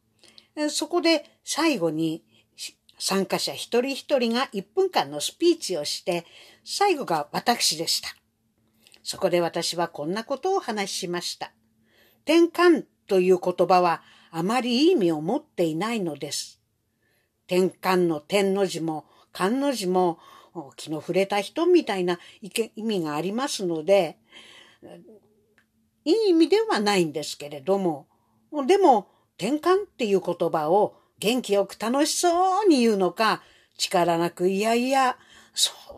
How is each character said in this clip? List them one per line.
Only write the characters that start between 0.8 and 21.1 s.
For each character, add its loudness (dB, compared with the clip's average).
こ -2
で 2
最 0
後 0
に -4
参 -2
加 -4
者 -6
一 -2
人 -2
一 -2
人 0
が -2
一 -8
分 -2
間 -2
の -8
ス -8
ピ 4
ー -2
チ -6
を -6
し -8
て、 -2
最 0
後 -6
が -4
私 -2
で -6
し -2
た。 -12
そ -10
こ 0
で 2
私 -4
は -2
こ -12
ん -4
な -6
こ -6
と -4
を 0
お -2
話 -6
し -8
し -8
ま -6
し -10
た。 -12
転 4
換 4
と 2
い 4
う 6
言 0
葉 4
は 0
あ -6
ま 0
り 2
い -
い 6
意 4
味 2
を -4
持 -2
っ -4
て -6
い 0
な -4
い -4
の -6
で -12
す。 -10
転 2
換 0
の 0
転 0
の 0
字 -6
も -6
漢 -2
の 0
字 -6
も 0
気 -14
の -6
触 -6